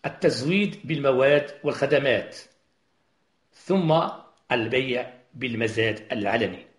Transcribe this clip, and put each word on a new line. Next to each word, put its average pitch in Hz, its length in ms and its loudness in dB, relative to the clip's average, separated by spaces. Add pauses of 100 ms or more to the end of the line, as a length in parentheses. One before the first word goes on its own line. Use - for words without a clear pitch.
التزويد 165 800 0
بالمواد 139 760 2
والخدمات، 135 720 0 (1160)
ثم 170 580 2 (420)
البيع 123 640 -2 (200)
بالمزاد 113 800 -2
العلني. 101 540 -2 (120)